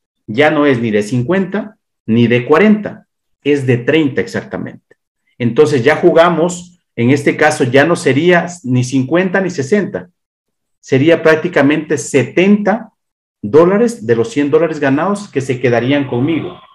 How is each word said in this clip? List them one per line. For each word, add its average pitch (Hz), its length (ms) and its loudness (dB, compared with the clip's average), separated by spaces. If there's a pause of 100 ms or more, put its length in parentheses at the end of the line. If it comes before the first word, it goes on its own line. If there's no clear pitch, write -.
(280)
ya 143 240 0
no 147 140 0
es 131 160 2
ni 117 100 -2
de 104 100 2
cincuenta 175 760 -4 (280)
ni 117 220 2
de 120 180 0
cuarenta, 208 600 2 (380)
es 139 240 0
de 123 100 2
treinta 143 440 0
exactamente. - 760 -12 (420)
Entonces 123 460 2
ya 151 140 2
jugamos, 165 840 0 (160)
en 120 160 0
este 151 260 0
caso 151 260 0
ya 135 220 2
no 170 100 0
sería 170 520 0 (160)
ni 123 200 0
cincuenta 170 580 -2
ni 185 80 -4
sesenta, 170 600 -4 (720)
sería 156 420 2
prácticamente 156 760 0
setenta 190 920 0 (500)
dólares 170 680 2
de 117 80 2
los 113 140 -2
cien 143 200 -2
dólares 156 300 0
ganados 151 480 -2
que 139 140 -4
se 127 180 -6
quedarían 127 480 0
conmigo. 123 520 -4 (160)